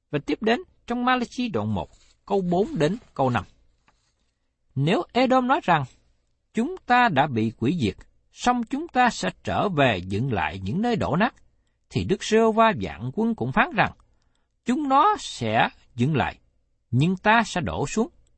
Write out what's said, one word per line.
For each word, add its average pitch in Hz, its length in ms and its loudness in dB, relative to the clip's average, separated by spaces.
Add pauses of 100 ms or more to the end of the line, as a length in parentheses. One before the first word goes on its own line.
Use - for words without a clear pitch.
(100)
Và 147 160 -4
tiếp 294 160 -4
đến 226 180 2 (260)
trong 247 180 -6
Malachi 247 440 -2
đoạn 202 260 -2
một, - 160 -6 (360)
câu 202 140 0
bốn 185 380 -2
đến 160 180 0 (180)
câu 131 160 0
năm. 113 140 -2 (1300)
Nếu 165 280 0 (100)
Edom 254 340 2
nói 277 160 0
rằng, 160 220 0 (720)
"Chúng 311 220 -2 (100)
ta 247 220 4
đã 147 180 2
bị 113 320 -2
hủy 156 220 0
diệt, 101 160 0 (360)
song 247 320 0
chúng 311 240 -6
ta 247 220 2
sẽ 185 200 -6 (140)
trở 107 240 -2
về 135 300 2
dựng 101 340 -4
lại 87 300 -4
những 123 200 -4
nơi 240 140 0
đổ 110 200 -2
nát," 220 180 0 (560)
thì 95 140 -2
Đức 170 200 -2
Giê-hô-va 226 560 4
vạn 92 340 -8
quân 226 200 -2
cũng 127 180 -6
phán 247 240 2
rằng, 156 160 2 (720)
"Chúng 285 240 0
nó 302 300 4
sẽ 117 500 0 (260)
dựng 131 220 0
lại, 90 220 -2 (520)
nhưng 156 260 2
ta 214 300 4
sẽ - 140 -4
đổ 98 260 -4
xuống. 233 220 -2 (300)